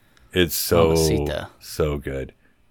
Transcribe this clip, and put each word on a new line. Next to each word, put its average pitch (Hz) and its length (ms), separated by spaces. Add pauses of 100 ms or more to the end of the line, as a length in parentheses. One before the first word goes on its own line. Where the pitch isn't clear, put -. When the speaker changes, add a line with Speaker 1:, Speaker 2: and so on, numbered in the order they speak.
(340)
Speaker 1:
It's 90 220
so, 82 380
Speaker 2:
Mamacita. 78 560 (100)
Speaker 1:
so 73 380
good. 67 360 (380)